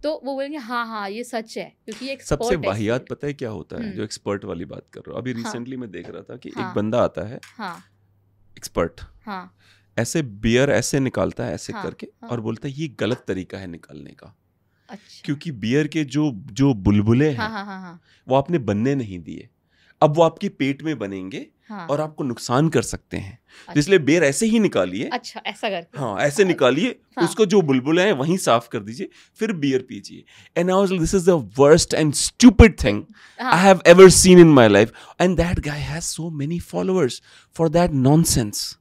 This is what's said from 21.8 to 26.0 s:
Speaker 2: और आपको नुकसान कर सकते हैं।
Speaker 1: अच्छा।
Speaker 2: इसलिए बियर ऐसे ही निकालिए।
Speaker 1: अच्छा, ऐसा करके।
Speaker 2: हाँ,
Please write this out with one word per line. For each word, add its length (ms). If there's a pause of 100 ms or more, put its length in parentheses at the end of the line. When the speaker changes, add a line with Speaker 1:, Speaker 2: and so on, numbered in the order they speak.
Speaker 2:
और 140
आपको 240
नुकसान 440
कर 140
सकते 340
हैं। 220 (300)
Speaker 1:
अच्छा। 120
Speaker 2:
इसलिए 180
बियर 260
ऐसे 220
ही 120
निकालिए। 540
Speaker 1:
अच्छा, 340
ऐसा 240
करके। 280
Speaker 2:
हाँ, 200